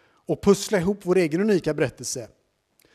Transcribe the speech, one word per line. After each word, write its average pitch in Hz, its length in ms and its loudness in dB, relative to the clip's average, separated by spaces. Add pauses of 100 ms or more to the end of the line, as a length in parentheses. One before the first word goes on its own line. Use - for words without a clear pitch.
och - 360 -4
pussla 202 360 0
ihop 196 240 -2
vår 180 140 2
egen 170 240 2
unika 190 320 2
berättelse. 127 560 -4 (640)